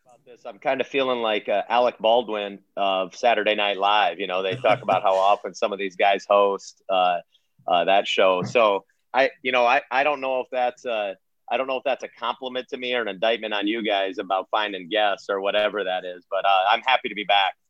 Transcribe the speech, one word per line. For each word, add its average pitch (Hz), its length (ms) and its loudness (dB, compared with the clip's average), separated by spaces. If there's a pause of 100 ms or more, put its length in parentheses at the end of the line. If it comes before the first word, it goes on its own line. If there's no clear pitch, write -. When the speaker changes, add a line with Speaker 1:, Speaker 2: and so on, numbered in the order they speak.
Speaker 1:
about - 200 -20
this, - 200 -20
I'm 113 140 -14
kinda 151 240 -2
feeling 131 400 0
like, 107 260 -2
uh, 101 200 0
Alec 120 300 2
Baldwin 107 600 0 (160)
of 95 400 -2
Saturday 107 400 2
Night 101 220 0
Live. 98 420 2
You 98 80 -6
know, 92 160 -4
they 95 120 -2
talk 110 280 0
about 95 180 2
how 98 140 2
Speaker 2:
<laughs> 95 160 4
Speaker 1:
often 101 240 -2
some 107 180 -4
of 98 60 -6
these 95 160 -6
guys 101 340 2
host, 101 580 2
uh, 90 300 2 (500)
uh, 85 160 2
that 98 240 2
show. 92 360 2
So 104 420 2 (280)
I, 131 160 2 (120)
you 127 100 -4
know, 123 140 2
I, 131 160 2 (100)
I 131 140 0
don't 147 160 -2
know 131 180 -4
if 123 120 -8
that's, 123 340 -4
uh, 107 300 -4 (360)
I 120 60 0
don't 131 100 -4
know 135 80 -4
if 123 80 -8
that's 127 200 -4
a 107 40 -12
compliment 127 640 -8
to 135 80 -8
me 123 180 -6
or 120 60 0
an 110 80 -4
indictment 107 440 -2
on 101 140 -2
you 113 160 -2
guys 98 360 -2
about 95 320 -4
finding 104 360 -4
guests 104 420 -2
or 98 120 -2
whatever 101 420 -2
that 90 220 -4
is, 90 260 -14
but, 95 140 -2
uh, 98 260 4
I'm 117 100 0
happy 127 280 0
to 101 60 -10
be 101 100 -6
back. 98 300 2 (140)